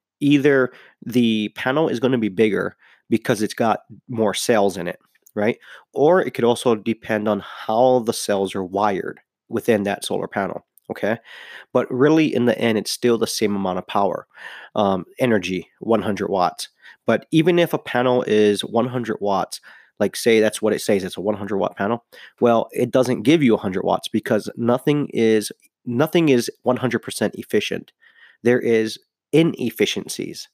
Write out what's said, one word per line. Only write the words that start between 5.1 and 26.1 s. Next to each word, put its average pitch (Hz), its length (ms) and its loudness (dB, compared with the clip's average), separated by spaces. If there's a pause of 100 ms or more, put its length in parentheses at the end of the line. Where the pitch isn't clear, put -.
right? 104 240 -2 (340)
Or 156 280 4
it - 120 -4
could 117 120 -2
also 117 300 2
depend 107 520 -4
on 101 140 0
how 127 580 2
the 113 140 -2
cells 98 420 -4
are 95 80 -6
wired 98 560 -4 (300)
within 110 340 0
that 98 200 -4
solar 95 240 -6
panel, - 380 -6 (240)
okay? 107 300 -4 (540)
But 127 200 0
really, 151 400 4
in 120 120 2
the 120 120 2
end, 110 200 0
it's 101 140 -4
still 120 260 2
the 107 100 -2
same 104 280 -2
amount 95 240 -4
of - 80 -10
power, 101 400 -2 (480)
um, 98 300 0 (140)
energy, 92 500 0 (100)
one 110 220 0
hundred 98 280 -4
watts. 90 400 -2 (360)
But 113 260 0
even 165 280 4
if 165 140 2
a 151 60 -2
panel 123 440 0
is 104 380 2
one 117 260 -2
hundred 120 340 -6
watts, 98 400 -2 (380)
like, 101 160 -2
say 113 240 4
that's 107 220 0
what 107 120 0
it 82 80 -2
says, 101 220 0
it's 92 140 -8
a 92 40 -8
one 104 140 -2
hundred 101 220 -6
watt 95 180 -2
panel, 107 280 -4 (360)
well, 117 320 4
it 123 200 -2
doesn't 127 320 0
give 151 200 4
you 113 100 4
a 98 60 2
hundred 95 240 -4
watts 90 240 -2
because 107 480 -2
nothing 135 580 0
is, 110 380 2 (340)
nothing 151 440 0